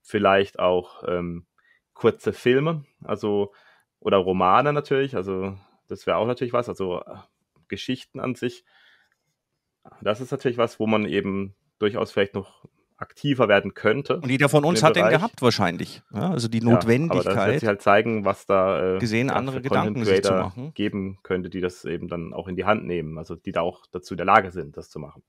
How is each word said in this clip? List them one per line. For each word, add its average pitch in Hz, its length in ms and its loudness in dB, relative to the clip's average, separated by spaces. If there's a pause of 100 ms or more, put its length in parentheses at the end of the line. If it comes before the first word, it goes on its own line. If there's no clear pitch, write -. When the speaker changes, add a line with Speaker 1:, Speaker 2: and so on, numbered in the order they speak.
Speaker 1:
vielleicht 98 580 2
auch, 90 480 0
ähm, 87 400 -4 (460)
kurze - 380 0
Filme, 143 520 0 (200)
also, 104 480 -2 (480)
oder 101 180 2
Romane 95 560 4
natürlich, 139 420 -2
also 95 420 -6 (300)
das - 180 -12
wäre 87 120 0
auch 107 100 0
natürlich 123 260 -4
was, 120 160 0
also, 90 300 -4
äh, - 160 -14 (520)
Geschichten - 520 -8
an 127 160 -4
sich. - 280 -8 (1400)
Das 107 200 -2
ist 127 100 -10
natürlich 131 280 -2
was, 113 200 0
wo 110 60 0
man 110 200 2
eben 98 500 -4 (240)
durchaus 107 320 -2
vielleicht 98 240 0
noch - 300 -10 (320)
aktiver 131 500 0
werden 98 260 4
könnte 131 440 0
Speaker 2:
Und 131 120 -6
jeder 135 200 4
von 147 160 6
Speaker 1:
in 156 60 2
Speaker 2:
uns 110 100 2
Speaker 1:
dem 151 60 6
Speaker 2:
hat - 100 4
den 87 60 4
Speaker 1:
Bereich. 117 160 4
Speaker 2:
gehabt 220 220 -4
wahrscheinlich, 90 600 0 (120)
ja, 139 180 -2
also 120 180 -2
die 113 100 -2
Speaker 1:
Ja, 113 80 -4
aber 117 80 8
das 92 80 0
ist 113 60 0
Speaker 2:
Notwendigkeit, 107 640 2
Speaker 1:
jetzt 147 120 -2
halt 101 160 0
zeigen, 107 440 4
was 98 200 -2
da, 92 500 2
äh, 95 40 -4
Speaker 2:
gesehen, 117 300 0
Speaker 1:
ja, - 60 -2
Speaker 2:
andere 131 260 -4
Speaker 1:
für 131 80 -8
Content 175 260 0
Speaker 2:
Gedanken 120 100 -4
sich 98 160 4
zu 98 80 2
Speaker 1:
Creator 92 140 2
Speaker 2:
machen. 117 300 -10
Speaker 1:
geben 98 500 -6
könnte, 92 260 -4
die 92 120 -6
das 90 240 -6
eben 85 240 -8
dann 85 240 -8
auch 92 160 -10
in 90 80 -6
die 92 80 -6
Hand 107 200 0
nehmen, 80 320 -6
also 82 200 -14
die 92 160 -12
da 85 80 0
auch 90 300 -6
dazu 92 240 -10
in - 20 -10
der 87 80 -6
Lage 98 260 6
sind, 80 240 -10
das 80 140 -16
zu - 100 -16
machen. 73 300 -18